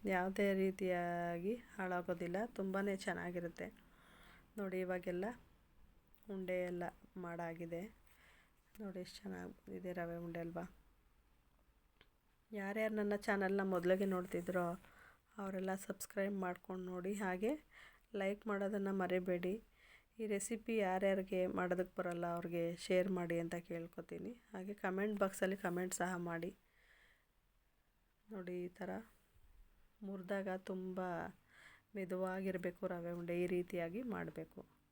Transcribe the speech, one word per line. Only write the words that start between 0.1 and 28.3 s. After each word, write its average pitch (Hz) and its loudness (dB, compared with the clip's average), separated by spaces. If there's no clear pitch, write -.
ರೀತಿಯಾಗಿ 180 2
ಹಾಳಾಗೋದಿಲ್ಲ, 180 -2
ತುಂಬಾ 196 0
ಚೆನ್ನಾಗಿರುತ್ತೆ. 175 -4
ನೋಡಿ, 190 -2
ಇವಾಗೆಲ್ಲ 180 0
ಉಂಡೆ 190 -2
ಎಲ್ಲ 180 0
ಮಾಡಾಗಿದೆ. 170 -4
ನೋಡಿ, 190 -6
ಎಷ್ಟು - -10
ಚೆನ್ನಾಗಿ 190 -8
ಇದೆ 180 -6
ರವೆ 170 -4
ಉಂಡೆ 170 -6
ಅಲ್ವಾ? 170 -6
ಯಾರ್ಯಾರು 214 0
ನನ್ನ 208 4
ಚಾನಲ್ನ 196 4
ಮೊದಲಿಗೆ 185 6
ನೋಡ್ತಿದ್ರೋ 180 0
ಅವರೆಲ್ಲ 190 -2
ಸಬ್ಸ್ಕ್ರೈಬ್ 196 -2
ಮಾಡ್ಕೊಂಡು 185 -4
ನೋಡಿ, 180 -2
ಹಾಗೆ 202 2
ಲೈಕ್ 202 0
ಮಾಡೋದನ್ನು 196 2
ಮರಿಬೇಡಿ. 185 2
ಈ 226 -2
ರೆಸಿಪಿ 214 0
ಯಾರ್ಯಾರಿಗೆ 190 4
ಮಾಡೋದಕ್ಕೆ 180 2
ಬರಲ್ಲ 175 0
ಅವ್ರಿಗೆ 170 0
ಶೇರ್ 185 4
ಮಾಡಿ 175 2
ಅಂತ 170 -2
ಕೇಳ್ಕೊತೀನಿ. 170 -8
ಹಾಗೆ 190 -6
ಕಾಮೆಂಟ್ 202 0
ಬಾಕ್ಸಲ್ಲಿ 190 2
ಕಾಮೆಂಟ್ 185 0
ಸಹ 185 0
ಮಾಡಿ. 170 -4